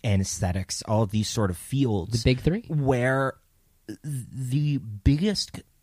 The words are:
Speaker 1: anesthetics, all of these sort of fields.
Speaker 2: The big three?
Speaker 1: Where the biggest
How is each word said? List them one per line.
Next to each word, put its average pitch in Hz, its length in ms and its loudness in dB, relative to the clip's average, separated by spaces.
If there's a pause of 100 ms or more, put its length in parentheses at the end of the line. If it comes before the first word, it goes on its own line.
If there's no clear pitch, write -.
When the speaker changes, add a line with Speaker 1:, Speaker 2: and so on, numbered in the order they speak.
Speaker 1:
anesthetics, 95 760 0
all 110 220 2
of 95 80 -2
these 107 180 0
sort 104 200 0
of 85 60 -2
fields. 113 680 -2
Speaker 2:
The 131 120 6
big 127 60 -8
three? 196 260 0
Speaker 1:
Where 135 680 2 (680)
the 139 760 -2
biggest 143 840 0 (220)